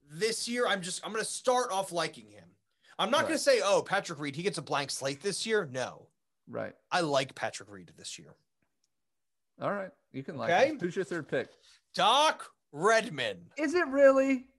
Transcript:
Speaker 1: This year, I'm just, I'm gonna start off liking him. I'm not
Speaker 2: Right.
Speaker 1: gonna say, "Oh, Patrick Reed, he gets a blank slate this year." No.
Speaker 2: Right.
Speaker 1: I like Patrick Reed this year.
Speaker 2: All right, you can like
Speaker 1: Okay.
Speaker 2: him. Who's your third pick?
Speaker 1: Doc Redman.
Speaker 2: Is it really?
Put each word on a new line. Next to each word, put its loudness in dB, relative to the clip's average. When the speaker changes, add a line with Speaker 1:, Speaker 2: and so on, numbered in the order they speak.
Speaker 1:
This -2
year, 0
I'm 0
just, -8
I'm -8
gonna -4
start 0
off -2
liking -4
him. -20
I'm 0
not 4
Speaker 2:
Right. 0
Speaker 1:
gonna 0
say, 6
"Oh, 4
Patrick -4
Reed, -6
he -8
gets -2
a -6
blank -4
slate -6
this -4
year." 0
No. -6
Speaker 2:
Right. -8
Speaker 1:
I 2
like 0
Patrick -8
Reed -18
this -14
year. -20
Speaker 2:
All -2
right, -8
you -12
can -12
like -2
Speaker 1:
Okay. 6
Speaker 2:
him. -8
Who's -4
your -4
third -8
pick? -4
Speaker 1:
Doc 2
Redman. 0
Speaker 2:
Is -2
it 2
really? 6